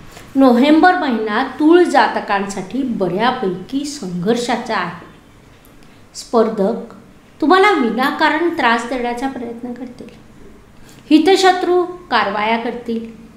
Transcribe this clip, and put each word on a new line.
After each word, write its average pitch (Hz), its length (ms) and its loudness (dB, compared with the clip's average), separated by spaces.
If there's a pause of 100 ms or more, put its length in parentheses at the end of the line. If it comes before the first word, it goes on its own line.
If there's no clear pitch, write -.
(340)
नोव्हेंबर 285 600 6
महिना 233 500 -2 (160)
तूळ 330 220 6
जातकांसाठी 214 1000 0
बऱ्यापैकी 214 1000 -4
संघर्षाचा 220 920 -4
आहे. 170 300 -8 (1080)
स्पर्धक 220 800 -2 (460)
तुम्हाला 381 300 4
विनाकारण 294 840 0
त्रास 233 280 0
देण्याचा 240 440 -6
प्रयत्न 240 440 -10
करतील. - 500 -16 (880)
हितशत्रू 359 720 4
कारवाया 214 720 -2
करतील, 233 680 -8 (100)